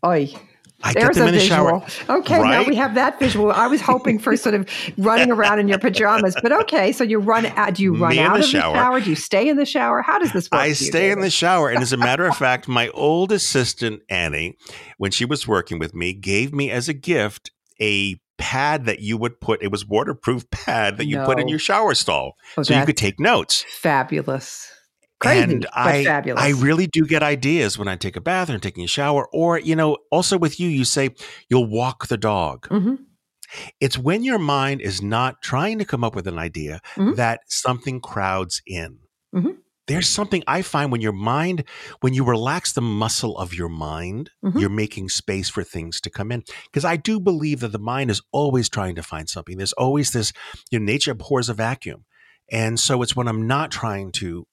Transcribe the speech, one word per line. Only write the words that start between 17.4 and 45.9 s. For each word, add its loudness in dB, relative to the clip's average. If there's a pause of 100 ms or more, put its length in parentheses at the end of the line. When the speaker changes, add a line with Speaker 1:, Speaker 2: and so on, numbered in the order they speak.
Speaker 2:
a 0 (200)
pad -2
that -2
you -4
would -6
put, -2
it -4
was -6
waterproof -2
pad -2
that -4
you -2
put 0
in -2
Speaker 1:
No. -4
Speaker 2:
your -2
shower 2
stall. -2 (240)
Speaker 1:
Oh, 0
Speaker 2:
So 2
you 6
could 2
Speaker 1:
that's 0
Speaker 2:
take 0
notes. 2
Speaker 1:
fabulous. -2 (500)
Crazy, 4 (120)
Speaker 2:
And 0
Speaker 1:
but -6
Speaker 2:
I, 2
Speaker 1:
fabulous. 0
Speaker 2:
I 4
really 4
do 2
get 2
ideas 0
when -4
I -4
take -6
a -10
bath -2
or -2
taking -8
a -6
shower. 0
Or, 2
you 0
know, 2 (140)
also 2
with 0
you, 0
you 2
say 0 (360)
you'll 4
walk -2
the -2
dog. -2
Speaker 1:
Mm-hmm. 0 (840)
Speaker 2:
It's 0
when 0
your 0
mind 0
is -6
not -2
trying -2
to -4
come -4
up -2
with -6
an -8
idea -8 (140)
Speaker 1:
Mm-hmm. 0
Speaker 2:
that 0
something -4
crowds -4
in. -10 (360)
Speaker 1:
Mm-hmm. 0 (360)
Speaker 2:
There's 0
something -2
I 0
find -2
when -2
your -2
mind, -2 (380)
when 2
you 0
relax 0
the -2
muscle -2
of -8
your -6
mind, -10 (140)
Speaker 1:
Mm-hmm. 0
Speaker 2:
you're 2
making -6
space -4
for -6
things -10